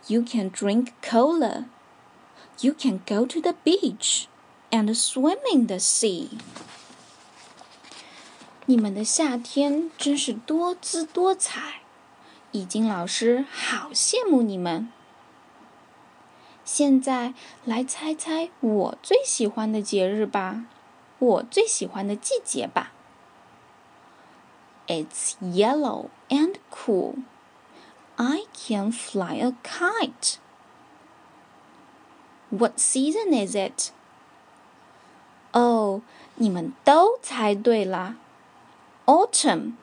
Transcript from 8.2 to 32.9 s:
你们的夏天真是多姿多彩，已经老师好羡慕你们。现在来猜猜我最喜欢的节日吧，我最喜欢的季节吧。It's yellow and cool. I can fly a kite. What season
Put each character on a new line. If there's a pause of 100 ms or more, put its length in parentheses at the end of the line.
你
们
的
夏
天
真
是
多
姿
多
彩， (720)
已
经
老
师
好
羡
慕
你
们。 (1700)
现
在 (320)
来
猜
猜 (100)
我
最
喜
欢
的
节
日
吧， (520)
我
最
喜
欢
的
季 (100)
节
吧。 (1900)
It's
yellow (180)
and (140)
cool. (960)
I
can
fly
a
kite. (2250)
What
season